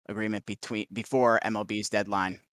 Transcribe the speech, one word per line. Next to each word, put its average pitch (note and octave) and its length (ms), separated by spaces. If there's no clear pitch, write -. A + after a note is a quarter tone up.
agreement G#2+ 380
between, G#2+ 480
before A#2 500
M A2 140
L G#2 80
B's G#2 240
deadline. G2 520